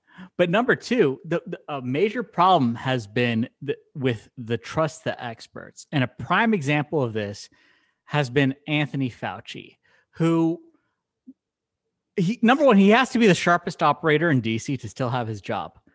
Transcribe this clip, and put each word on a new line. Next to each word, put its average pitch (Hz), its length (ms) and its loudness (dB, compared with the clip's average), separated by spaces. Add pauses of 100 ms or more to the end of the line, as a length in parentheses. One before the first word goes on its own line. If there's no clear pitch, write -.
(380)
But 175 120 2
number 214 260 0
two, 151 500 0
the, 165 200 -4
the, 175 220 -12
a 143 140 -8
major 196 420 -2
problem 165 520 2
has 123 320 -4
been 117 420 -2 (120)
the, 135 160 -6 (160)
with 127 440 -4
the 117 200 -6
trust - 460 -6
the - 200 -6
experts. - 680 -16
And 143 120 0
a 117 40 0
prime 214 460 0
example 147 480 -2
of 117 120 -4
this 104 360 -8 (560)
has 147 240 -2
been 131 260 0 (120)
Anthony 147 420 -4
Fauci, - 680 -14 (340)
who, 165 500 0 (1500)
he, 202 260 -2
number 277 240 4
one, 226 120 8
he 196 120 8
has 240 220 4
to 233 80 0
be 226 80 6
the 175 80 6
sharpest 175 480 0
operator 151 480 2
in 131 100 2
D 113 160 -2
C 131 200 -6
to 110 120 -12
still 123 200 -6
have 123 180 -4
his 107 140 -10
job. 95 380 -8 (160)